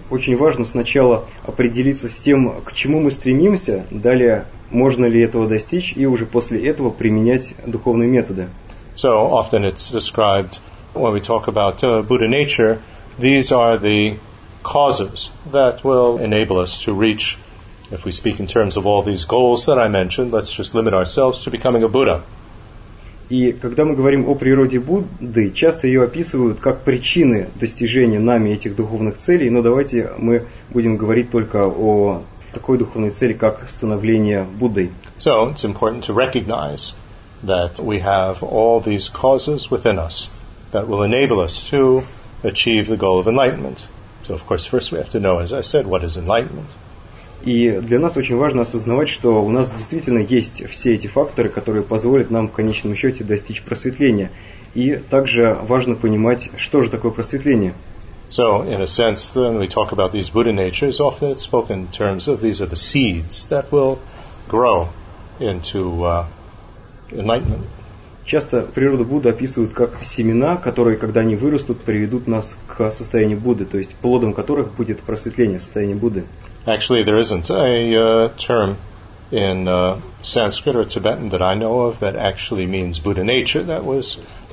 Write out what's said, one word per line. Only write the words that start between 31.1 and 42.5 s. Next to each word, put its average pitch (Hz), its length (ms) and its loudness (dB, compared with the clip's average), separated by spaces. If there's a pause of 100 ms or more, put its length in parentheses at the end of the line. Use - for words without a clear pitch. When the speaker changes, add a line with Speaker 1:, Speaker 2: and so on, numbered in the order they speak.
Speaker 1:
только 110 360 0
о 101 560 0 (300)
такой - 240 0
духовной 110 320 -2
цели, 113 240 0
как 110 340 -2
становление 107 760 0
Буддой. 98 480 -2 (280)
Speaker 2:
So 120 300 4
it's 147 140 -8
important 113 420 -2
to 110 80 -4
recognize 113 800 -2 (500)
that 90 360 -2
we 98 200 -2
have 95 440 0
all 113 360 4
these 104 300 -2
causes 135 640 0
within 113 260 2
us 80 320 -6 (420)
that 101 160 -2
will 104 160 0
enable 120 360 2
us - 320 -4
to 131 320 4 (400)
achieve 110 440 2